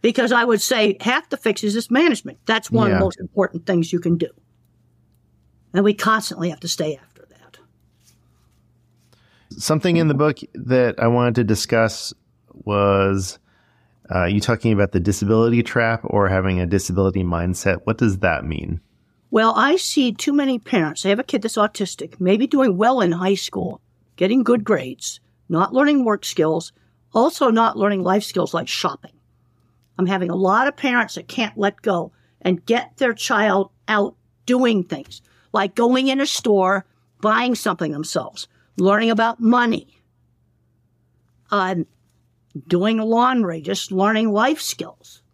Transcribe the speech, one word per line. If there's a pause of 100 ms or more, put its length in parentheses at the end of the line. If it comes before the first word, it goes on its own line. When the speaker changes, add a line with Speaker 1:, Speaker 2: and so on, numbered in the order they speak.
Speaker 1:
Because
I
would
say
half
the
fix
is
this
management.
That's
one
of
Speaker 2:
Yeah.
Speaker 1:
the
most
important
things
you
can
do. (1500)
And
we
constantly
have
to
stay
after
that. (2000)
Speaker 2:
Something
in
the
book (160)
that
I
wanted
to
discuss (500)
was, (760)
uh,
you
talking
about
the
disability
trap
or
having
a
disability
mindset.
What
does
that
mean? (520)
Speaker 1:
Well,
I
see
too
many
parents.
They
have
a
kid
that's
autistic,
maybe
doing
well
in
high
school, (360)
getting
good
grades, (280)
not
learning
work
skills, (420)
also
not
learning
life
skills
like
shopping. (840)
I'm
having
a
lot
of
parents
that
can't
let
go (320)
and
get
their
child (160)
out (300)
doing
things, (300)
like
going
in
a
store, (360)
buying
something
themselves, (300)
learning
about
money, (1500)
um, (800)
doing
laundry,
just
learning
life
skills. (120)